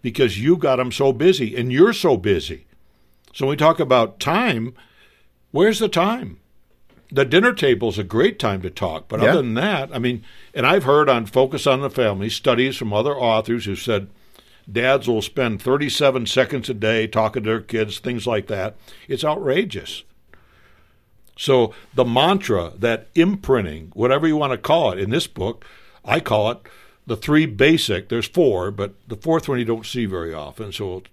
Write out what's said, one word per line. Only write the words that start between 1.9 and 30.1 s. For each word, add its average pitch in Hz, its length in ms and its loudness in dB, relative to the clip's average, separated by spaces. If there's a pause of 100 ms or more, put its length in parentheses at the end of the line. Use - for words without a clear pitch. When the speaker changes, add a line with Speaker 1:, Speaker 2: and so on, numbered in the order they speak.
Speaker 1:
so 151 240 2
busy. 85 480 -2 (680)
So - 120 -4
when 135 80 0
we 147 40 -4
talk 160 220 4
about 127 400 2
time, 139 540 -2 (760)
where's 208 260 2
the 220 120 0
time? 190 480 -2 (760)
The 135 140 2
dinner 185 280 4
table's 117 460 0
a 104 40 -4
great 117 360 0
time 98 240 -2
to 90 80 -8
talk, 80 360 -6
but 110 140 -4
Speaker 2:
Yeah. 113 80 4
Speaker 1:
other 160 140 4
than 120 100 -4
that, 143 400 -2
I 135 60 -6
mean, 120 240 -4 (320)
and 123 100 -2
I've 160 200 4
heard 143 240 4
on 117 180 2
Focus 135 400 0
on 135 140 2
the 139 100 -4
Family 104 380 -2
studies 127 460 0
from 107 160 -6
other 120 240 0
authors 113 500 0
who 98 100 -6
said 101 320 -4 (640)
dads 127 360 2
will 113 140 0
spend 113 400 -4
thirty-seven 135 640 0
seconds 131 460 0
a - 20 -4
day 110 320 0
talking 110 380 -2
to 107 60 -2
their 110 120 -2
kids, 107 380 -4
things 120 260 -8
like 110 220 -2
that. 101 280 -6 (320)
It's 139 160 -6
outrageous. 151 800 -4 (1300)
So 127 360 2 (200)
the 123 120 4
mantra, 120 720 2
that 113 340 -2
imprinting, 113 800 0
whatever 131 340 2
you 151 100 2
wanna 139 200 -2
call 156 340 2
it, 92 80 -8
in 98 120 -4
this 160 160 -2
book, - 380 -8 (380)
I 143 160 0
call 107 320 0
it - 80 -10 (460)
the 113 100 -4
three 151 300 2
basic, 123 640 0
there's 117 180 -4
four, 104 440 0
but 101 220 -8 (140)
the 113 80 -12
fourth 160 320 -2
one 131 120 -2
you 120 60 -2
don't 113 200 -4
see 120 200 -4
very 85 280 -6